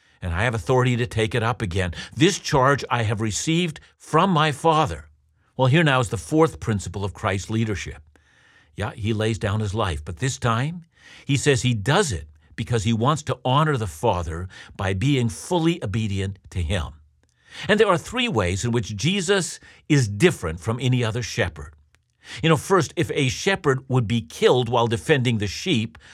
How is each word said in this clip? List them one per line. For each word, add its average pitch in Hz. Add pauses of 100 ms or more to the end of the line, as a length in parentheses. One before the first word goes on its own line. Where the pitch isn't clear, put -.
(220)
and 87
I 92
have 120
authority 123
to 117
take 110
it 113
up 117
again. 90 (200)
This 170
charge 139
I 117
have 104
received 160 (160)
from 180
my 151
Father." 135 (500)
Well, 131
here 151
now 135
is 123
the 113
fourth 156
principle 98
of 101
Christ's 101
leadership. 110 (760)
Yeah, 95
he 110
lays 110
down 104
his 104
life, 95
but 85
this 131
time 135 (400)
he 139
says 139
he 127
does 135
it 73 (260)
because 113
he 117
wants 127
to 123
honor 147
the 107
Father 87 (300)
by 95
being 123
fully 165
obedient 98 (120)
to 95
him. 82 (720)
And 208
there 208
are 175
three 240
ways 98
in 123
which 113
Jesus 180 (300)
is 139
different 101
from 120
any 127
other 110
shepherd. 98 (680)
You 156
know, 160
first, 175
if -
a 143
shepherd 143
would 123
be 117
killed 127
while 120
defending 120
the 104
sheep, 120 (160)